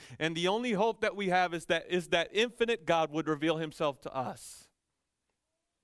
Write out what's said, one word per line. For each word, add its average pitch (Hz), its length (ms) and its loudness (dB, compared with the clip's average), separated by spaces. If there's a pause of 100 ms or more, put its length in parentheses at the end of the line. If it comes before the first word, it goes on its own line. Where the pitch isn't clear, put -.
(200)
and 160 160 0
the 170 120 0
only 226 260 0
hope 214 280 0
that 196 140 0
we 196 140 -2
have 180 240 4
is 165 120 -6
that, 165 240 0
is 175 200 0
that 170 220 2
infinite 226 540 0
God 160 260 2
would 151 160 -2
reveal 156 300 2
himself 156 440 -4
to - 140 -12
us. - 520 -8 (1160)